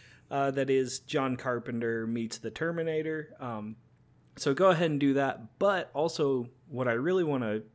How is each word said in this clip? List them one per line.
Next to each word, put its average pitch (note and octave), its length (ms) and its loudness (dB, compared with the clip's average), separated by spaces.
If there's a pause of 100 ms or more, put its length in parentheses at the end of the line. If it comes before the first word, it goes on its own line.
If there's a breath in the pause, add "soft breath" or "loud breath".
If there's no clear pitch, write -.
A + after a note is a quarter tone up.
(300 soft breath)
uh, C#3 220 0
that C3+ 180 0
is C3 300 2
John C3+ 380 -2
Carpenter A#2 680 -2
meets A2+ 340 -4
the A2+ 120 -8
Terminator. D#3+ 880 -4
Um, A2+ 380 -8 (580)
so - 180 0
go F#3 180 6
ahead E3 200 2
and C#3+ 80 0
do C#3 140 4
that. C3+ 440 -2
But G3 360 2
also C#3 560 0 (180)
what B2+ 220 -4
I A#2 40 4
really F3 300 2
wanna A#2+ 380 0 (140)